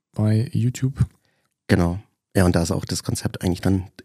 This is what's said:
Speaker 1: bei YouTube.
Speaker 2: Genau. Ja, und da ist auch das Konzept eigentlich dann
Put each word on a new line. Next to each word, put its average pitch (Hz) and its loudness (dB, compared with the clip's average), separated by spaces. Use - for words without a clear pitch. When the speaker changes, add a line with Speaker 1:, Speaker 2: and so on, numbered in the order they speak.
Speaker 1:
bei 110 2
YouTube. 127 -2
Speaker 2:
Genau. 90 2
Ja, 95 6
und 87 4
da 85 2
ist - -2
auch - -4
das - -8
Konzept - -6
eigentlich 90 -2
dann 95 0